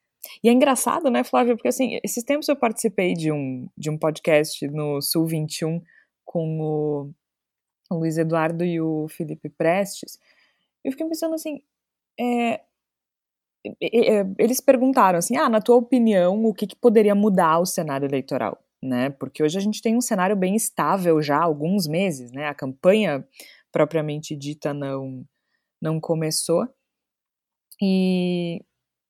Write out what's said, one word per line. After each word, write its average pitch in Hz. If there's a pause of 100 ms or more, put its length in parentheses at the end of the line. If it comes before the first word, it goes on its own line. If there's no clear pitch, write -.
(420)
E 214
é 233
engraçado, 269
né, 240
Flávia, 247
porque 226
assim, 254
esses 226
tempos 294
eu 285
participei 214
de 160
um, 131
de 151
um 156
podcast 156
no 147
Sul 165
vinte 156
e 170
um 165 (420)
com 160
o, 151 (800)
o 170
Luiz 165
Eduardo 165
e 170
o 156
Felipe 156
Prestes, 185 (680)
eu 269
fiquei 320
pensando 320
assim: 311 (580)
é, 240 (1200)
é, 220
é, 196 (120)
eles 247
perguntaram 247
assim, 233
"Ah, 302
na 220
tua 240
opinião, 220
o 214
que 208
que -
poderia 208
mudar 185
o 180
cenário 143
eleitoral?", 131 (240)
né? 131
Porque -
hoje 151
a -
gente 208
tem 226
um 247
cenário 214
bem 190
estável 170
já 143
há 165
alguns 165
meses, 147
né? 147
A 139
campanha 147 (460)
propriamente 156
dita 147
não, 135 (560)
não 160
começou. 165 (1120)
E, 180 (500)